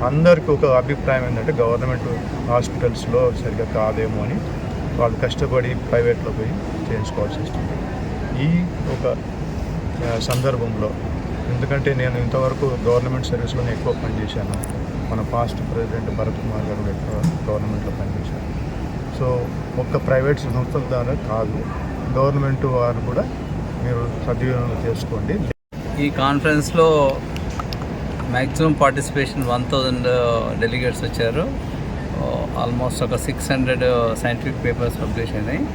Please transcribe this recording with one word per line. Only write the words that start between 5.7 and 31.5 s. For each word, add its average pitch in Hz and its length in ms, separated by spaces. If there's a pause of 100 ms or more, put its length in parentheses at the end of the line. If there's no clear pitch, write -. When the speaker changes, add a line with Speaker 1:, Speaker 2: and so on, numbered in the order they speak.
Speaker 1:
ప్రైవేట్లో 120 580
పోయి - 200 (380)
చేయించుకోవాల్సి 107 500
వస్తుంది. - 340 (720)
ఈ 170 200 (300)
ఒక, 123 220 (880)
ఆ, 113 160
సందర్భంలో, 117 680 (640)
ఎందుకంటే 131 420
నేను 127 240
ఇంతవరకు 131 480 (220)
గవర్నమెంట్ 127 380
సర్వీస్లోనే 120 460
ఎక్కువ 120 200
పనిచేశాను. 107 600 (560)
మన 110 100 (120)
పాస్ట్ 117 240
ప్రెసిడెంట్ 110 600
భరత్ 110 180
కుమార్ 110 300
గారు 104 140
కూడా 101 100
ఎక్కువ 107 240 (360)
గవర్నమెంట్లో 104 500
పనిచేశారు. 98 460 (720)
So 131 80 (540)
ఒక్క 139 260
ప్రైవేట్ 135 340
సంస్థల 123 480
ద్వారా 123 260 (140)
కాదు, 107 300 (600)
గవర్నమెంట్ 139 460
వారు 120 420
కూడా 123 160 (600)
మీరు 120 260 (160)
సద్వినియోగం 120 600
చేసుకోండి. 110 480 (680)
Speaker 2:
ఈ 143 60
కాన్ఫరెన్స్లో 143 1040 (1120)
మ్యాక్సిమం 131 420
పార్టిసిపేషన్ 135 720
వన్ 123 260
థౌజండ్ 127 360 (520)
డెలిగేట్స్ 120 420
వచ్చారు. 120 680 (880)